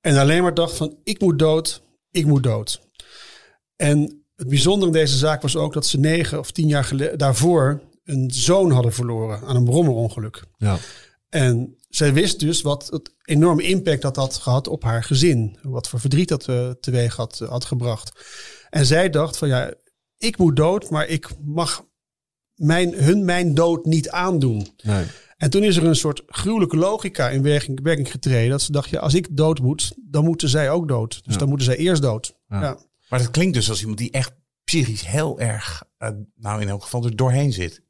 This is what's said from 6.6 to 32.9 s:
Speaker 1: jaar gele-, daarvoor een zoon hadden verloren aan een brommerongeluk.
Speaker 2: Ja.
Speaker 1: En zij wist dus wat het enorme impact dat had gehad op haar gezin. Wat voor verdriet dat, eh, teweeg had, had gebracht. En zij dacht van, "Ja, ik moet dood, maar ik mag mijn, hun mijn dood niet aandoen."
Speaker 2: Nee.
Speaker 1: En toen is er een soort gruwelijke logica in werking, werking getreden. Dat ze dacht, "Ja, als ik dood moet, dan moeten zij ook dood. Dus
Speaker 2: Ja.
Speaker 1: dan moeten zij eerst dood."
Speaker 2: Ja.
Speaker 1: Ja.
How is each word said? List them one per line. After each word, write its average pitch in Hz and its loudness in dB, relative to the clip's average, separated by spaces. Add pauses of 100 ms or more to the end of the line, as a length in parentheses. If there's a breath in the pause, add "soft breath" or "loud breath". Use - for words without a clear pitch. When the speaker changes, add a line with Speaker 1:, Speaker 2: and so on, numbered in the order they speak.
Speaker 1:
jaar 143 2
gele-, 139 -4
daarvoor 143 2 (220)
een 131 -2
zoon 165 2
hadden 123 4
verloren 113 -4
aan 135 0
een 123 4
brommerongeluk. 120 0 (120)
Speaker 2:
Ja. 101 0 (520 loud breath)
Speaker 1:
En 127 0 (120)
zij 147 2
wist 175 2
dus 156 0
wat 143 -4
het - -10 (100)
enorme 156 4
impact 170 0
dat 135 -2
had 131 -2
gehad 131 0
op - -6
haar 117 -2
gezin. 131 2
Wat 123 -8
voor 123 -6
verdriet 143 2
dat, 143 -4
eh, 123 -2
teweeg 123 -2
had, - -8 (100)
had 123 -6
gebracht. 120 -6 (580 loud breath)
En 143 2
zij 170 4
dacht 156 -2
van, 151 -2
"Ja, 127 0 (460)
ik 226 -4
moet 165 4
dood, 175 0
maar 151 -2
ik 160 -6 (160)
mag 151 -4 (680)
mijn, 170 2
hun 180 4
mijn 175 0
dood 165 2
niet 160 0
aandoen." 143 0 (160)
Speaker 2:
Nee. 101 0 (320 loud breath)
Speaker 1:
En 147 0
toen 196 2
is 202 4
er 165 2
een 165 4
soort - -4
gruwelijke 185 -2
logica 190 0
in 135 0
werking, 143 0
werking 147 -2
getreden. 127 0
Dat 139 -2
ze - -4
dacht, 143 -2
"Ja, 156 -4
als - 2
ik 180 2 (100)
dood 156 2
moet, 131 -2
dan 147 -2
moeten 165 0
zij 139 2
ook 165 -2
dood. 113 -4
Dus 117 -4
Speaker 2:
Ja. 101 0
Speaker 1:
dan 139 0
moeten 135 0
zij 127 2
eerst 165 2
dood." 110 -2 (140)
Speaker 2:
Ja. 101 -4
Speaker 1:
Ja. 135 -4 (300)